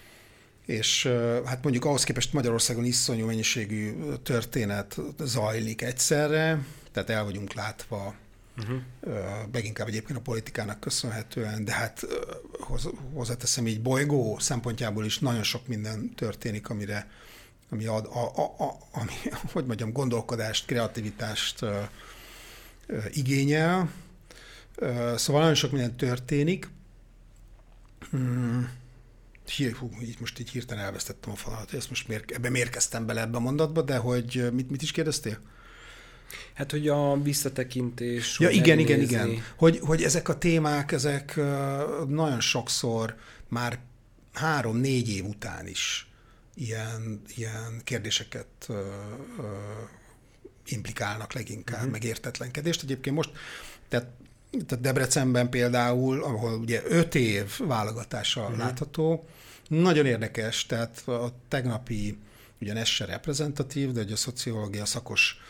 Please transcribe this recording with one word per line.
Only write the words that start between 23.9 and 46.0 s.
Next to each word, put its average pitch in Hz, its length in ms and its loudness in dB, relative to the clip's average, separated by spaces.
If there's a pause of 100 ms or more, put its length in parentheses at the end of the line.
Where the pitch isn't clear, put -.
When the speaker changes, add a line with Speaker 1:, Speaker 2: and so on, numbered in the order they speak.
Speaker 1:
Ö, 120 420 0
szóval 143 240 4
nagyon 160 140 8
sok 143 160 2
minden 123 260 0
történik. 143 720 0 (1400)
Hmm. 123 600 0 (840)
Hír-, 120 200 0
hú, 120 140 -8 (120)
így 117 180 -8
most - 200 -8
így 117 100 -10
hirtelen 120 340 -6
elvesztettem 98 480 -8
a 101 40 -6
fonalat, 110 340 -6
hogy - 100 -6
ezt - 100 -8
most - 180 -6
miért, 107 240 -6
ebbe 123 180 -2
miért 123 200 2
kezdtem - 360 -2
bele 110 160 0
ebbe 113 160 -2
a - 20 0
mondatba, 151 420 2
de 135 160 2
hogy, 123 400 0
ö, 120 120 2
mit, 127 200 0
mit 139 120 -4
is 156 100 -2
kérdeztél? 151 480 -2 (1120)
Speaker 2:
Hát, 139 180 -4
hogy 147 160 2
a 143 340 6
visszatekintés, 123 1160 0
Speaker 1:
Ja, 165 80 8
Speaker 2:
hogy - 80 6
Speaker 1:
igen, 160 240 10
igen, 147 200 8
Speaker 2:
megnézni. 117 320 4
Speaker 1:
igen. 113 120 -2 (120)
Hogy, 165 240 8
hogy 160 240 4
ezek 160 260 2
a 160 80 2
témák, 151 540 4
ezek, 143 440 0
ö, 143 720 0
nagyon 147 320 2
sokszor 113 760 0 (320)
már 120 320 -2 (540)
három-négy 127 760 2
év 95 160 -2
után 87 420 -8
is - 420 -4 (460)